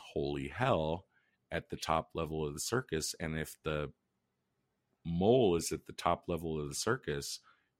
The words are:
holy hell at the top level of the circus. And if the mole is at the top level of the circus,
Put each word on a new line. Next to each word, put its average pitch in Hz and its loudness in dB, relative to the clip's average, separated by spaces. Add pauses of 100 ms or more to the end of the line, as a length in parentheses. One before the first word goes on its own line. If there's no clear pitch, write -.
(120)
holy 71 -4
hell 87 0 (460)
at 82 -6
the 82 -8
top 80 0
level 78 -2
of 73 -2
the 80 -8
circus. 113 -2
And 80 -2
if - -6
the 76 -2 (1120)
mole 95 6
is 80 0
at 80 -6
the - -14
top - 0
level 80 -2
of 73 -4
the 71 -8
circus, 78 -2 (420)